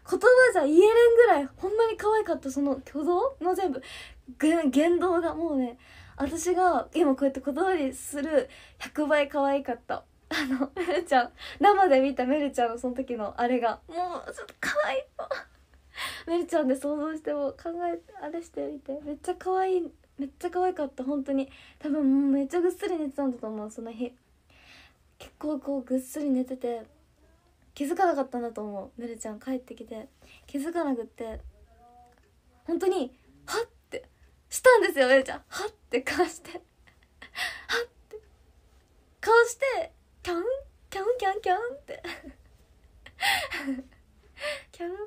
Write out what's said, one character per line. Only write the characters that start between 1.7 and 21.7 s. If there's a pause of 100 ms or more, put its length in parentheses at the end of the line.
ま
に
可
愛
か
っ
た、
そ
の
挙
動
の
全
部、 (560)
げ-、
言
動
が、
も
う
ね、 (380)
私
が
今
こ
う
や
っ
て
言
葉
に
す
る (300)
百
倍
可
愛
か
っ
た。 (260)
あ
の、
メ
ル
ち
ゃ
ん、 (300)
生
で
見
た
メ
ル
ち
ゃ
ん
の
そ
の
時
の
あ
れ
が、
も
う
ち
ょ
っ
と
可 (120)
愛
い (180)
の。 (1000)
メ
ル
ち
ゃ
ん
で
想
像
し
て
も、
考 (160)
え、 (240)
あ
れ
し
て
み
て。
め
っ
ち
ゃ
可
愛
い、 (260)
め
っ
ち
ゃ
可
愛
か
っ
た、
本
当
に。 (300)